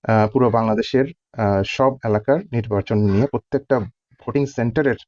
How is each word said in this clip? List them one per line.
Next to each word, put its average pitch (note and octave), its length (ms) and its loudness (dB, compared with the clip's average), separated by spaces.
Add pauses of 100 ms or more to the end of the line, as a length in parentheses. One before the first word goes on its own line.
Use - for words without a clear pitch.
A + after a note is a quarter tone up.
আ, G#2+ 240 2
পুরো B2 180 4
বাংলাদেশের, A2+ 560 0 (260)
আ, G2+ 340 0
সব C3 380 0
এলাকার A#2 360 0 (120)
নির্বাচন A2 460 -2
নিয়ে G#2 280 2
প্রত্যেকটা C3+ 540 -2 (460)
ভোটিং C#3 200 -2
সেন্টারের B2 500 -2 (120)